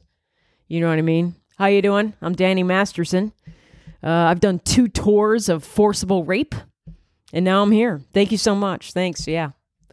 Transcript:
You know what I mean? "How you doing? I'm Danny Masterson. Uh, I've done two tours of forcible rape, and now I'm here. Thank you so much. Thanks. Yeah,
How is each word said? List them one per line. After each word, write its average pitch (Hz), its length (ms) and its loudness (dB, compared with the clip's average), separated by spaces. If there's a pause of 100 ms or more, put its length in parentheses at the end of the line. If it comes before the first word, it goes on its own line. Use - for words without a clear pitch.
(680)
You 165 120 -6
know 165 100 0
what 160 100 0
I - 20 0
mean? 165 320 0 (240)
"How 196 80 -2
you 202 160 2
doing? 202 400 0
I'm 170 140 -4
Danny 185 260 2
Masterson. 185 720 -2 (720)
Uh, 160 60 -4
I've 170 300 2
done 185 200 0
two - 280 2
tours 208 600 2
of 160 140 -2
forcible 202 600 0
rape, 196 300 -2 (800)
and 170 100 0
now 190 200 2
I'm 208 80 4
here. 214 320 2 (100)
Thank 196 180 2
you 214 60 0
so 208 160 0
much. 196 400 -6
Thanks. 180 340 -4
Yeah, 156 260 -6 (400)